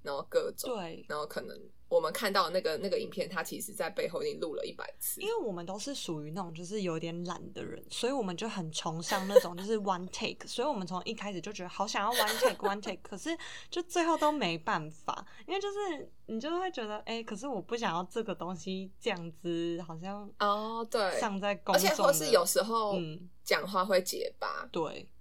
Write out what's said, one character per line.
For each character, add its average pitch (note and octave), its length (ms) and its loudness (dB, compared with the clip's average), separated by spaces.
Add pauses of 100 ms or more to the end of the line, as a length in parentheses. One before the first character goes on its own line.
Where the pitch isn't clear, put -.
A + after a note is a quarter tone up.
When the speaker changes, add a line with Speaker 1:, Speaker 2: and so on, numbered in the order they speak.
Speaker 1:
然 C#3+ 160 -4
后 D3+ 140 -4
各 D#3+ 220 2
种。 - 220 -6
Speaker 2:
对。 F3 360 -6
Speaker 1:
然 D3+ 80 -2
后 D3+ 80 -2
可 - 160 -6
能 - 180 -12 (300)
我 E3+ 100 6
们 D#3+ 100 4
看 G3 220 0
到 F#3 180 6
那 F3+ 120 2
个， D#3 160 2
那 G3 100 -2
个 E3+ 100 2
影 D3+ 120 -2
片， G3+ 180 -2
它 E3 140 -2
其 D3 180 -6
实 - 140 -8
在 E3 160 -2
背 - 180 0
后 E3 140 -2
已 D3 80 0
经 D#3 100 -6
录 D#3+ 140 -2
了 - 100 -4
一 - 80 -6
百 - 260 -10
次。 - 220 -4
Speaker 2:
因 G4 80 -4
为 A#4 80 2
我 B3+ 160 0
们 E3+ 140 -6
都 G3 120 -4
是 C#4 160 -4
属 D#3 300 -4
于 D3+ 60 -8
那 F3+ 100 -4
种 E3+ 140 -6
就 E3+ 100 -10
是 G#3 160 -2
有 E3+ 180 0
点 E3+ 260 -4
懒 F3 280 -6
的 - 100 -8
人， - 280 -8
所 - 180 0
以 C4+ 40 2
我 C4+ 100 2
们 F#3 120 -2
就 A#3 140 -4
很 E3 240 -4
崇 E3 300 -2
尚 F#3+ 260 0
那 G3+ 120 10
种 F3 140 6
就 F3+ 80 -8
是 G#3+ 180 2
one F#3 280 0
take， - 380 -4
<laughs> - 20 -10
所 A#3+ 160 0
以 D4+ 40 4
我 D4+ 40 4
们 F#3+ 140 -4
从 F3+ 180 -4
一 A3+ 80 -4
开 G#3 200 -6
始 F3+ 60 -6
就 G3 140 -6
觉 F#3+ 120 -8
得 F3+ 40 -8
好 G3 180 -2
想 A3 180 0
要 A#3 80 2
one A3+ 280 2
take，one G#3 400 2
take， F#3+ 220 -6
可 G3 160 -10
是 E4 180 -2 (320)
就 F4 140 -2
最 F4 220 2
后 E4 120 4
都 D4+ 160 4
没 F#3+ 240 0
办 D#3+ 340 0
法， - 360 -4 (200)
因 E4 60 -6
为 G4 80 0
就 G4+ 120 -2
是 F#4+ 360 -4 (180)
你 A3+ 120 -4
就 C#4 100 -2 (120)
会 D4+ 100 0
觉 A3+ 160 -4
得， G#3 120 -4
哎， A3+ 260 -4
可 A3 100 -6
是 A3+ 140 -4
我 A3 120 -2
不 A3+ 160 -2
想 A3 160 2
要 F3 120 2
这 A3+ 180 -2
个 G#3 100 -2
东 E3+ 220 -4
西 F#3+ 460 -6
这 A#3 100 0
样 E3+ 220 -2
子， E3+ 520 -2
好 D#3+ 140 -8
像 G3+ 400 -8
Speaker 1:
哦， A3 500 2
对。 F#3+ 300 2
Speaker 2:
上 G3 220 0
在 G3+ 160 2
公 - 180 4
众 D4 80 8
的， F#4+ 80 8
Speaker 1:
而 D#4 60 4
且 - 40 2
或 C#4 120 8
是 D4+ 180 0
有 F#3 160 10
时 F#3 160 4
候 A3 340 2
Speaker 2:
嗯。 E3+ 320 -4 (140)
Speaker 1:
讲 D#3 240 4
话 F#3+ 180 4
会 F#3+ 160 6
结 - 380 -2
巴。 D#2 320 -2
Speaker 2:
对， - 380 -2 (120)